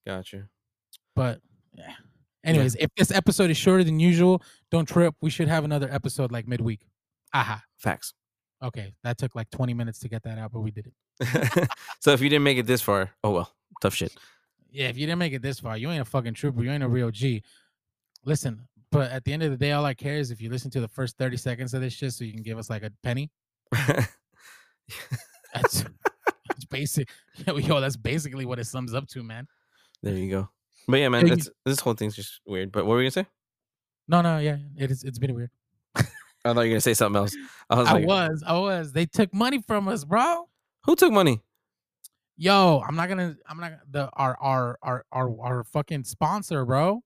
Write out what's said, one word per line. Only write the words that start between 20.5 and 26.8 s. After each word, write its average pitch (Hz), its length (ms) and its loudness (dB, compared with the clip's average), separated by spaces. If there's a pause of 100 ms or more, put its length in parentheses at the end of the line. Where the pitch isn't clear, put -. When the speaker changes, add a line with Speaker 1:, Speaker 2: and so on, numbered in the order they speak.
Speaker 2:
to 127 100 -2
the 110 80 -4
first 127 280 -8
thirty 127 200 -2
seconds 123 360 -6
of 131 80 -4
this 127 120 -6
shit 131 200 -6
so 120 120 -10
you 107 80 -12
can 110 100 -12
give 110 160 -10
us, 110 100 -14
like, 107 140 -6
a 107 80 -10 (120)
penny. 127 280 -4 (400)
Speaker 1:
<laughs> 123 360 2 (1500)
Speaker 2:
That's, - 300 0 (640)
that's - 220 -10
basic. 139 400 -4 (360)